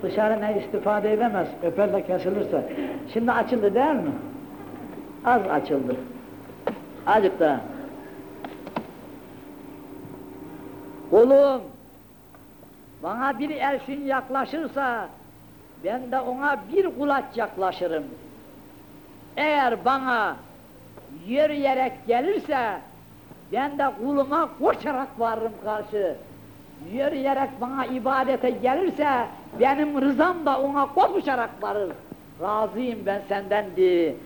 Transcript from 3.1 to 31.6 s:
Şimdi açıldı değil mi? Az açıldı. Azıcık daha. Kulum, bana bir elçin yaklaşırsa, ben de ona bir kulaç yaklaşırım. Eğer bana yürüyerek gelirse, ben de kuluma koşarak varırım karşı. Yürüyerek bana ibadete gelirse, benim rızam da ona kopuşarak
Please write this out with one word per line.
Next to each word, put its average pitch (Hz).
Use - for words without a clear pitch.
Şimdi 233
açıldı 220
değil 285
mi? 170
Az 247
açıldı. 135
Azıcık 202
daha. 147
Kulum, 262
bana 233
bir 294
elçin 277
yaklaşırsa, 269
ben 240
de 262
ona 262
bir 370
kulaç 277
yaklaşırım. 180
Eğer 269
bana 247
yürüyerek 262
gelirse, 285
ben 285
de 277
kuluma 277
koşarak 269
varırım 226
karşı. 208
Yürüyerek 269
bana 254
ibadete 254
gelirse, 277
benim 277
rızam 302
da 262
ona 277
kopuşarak 277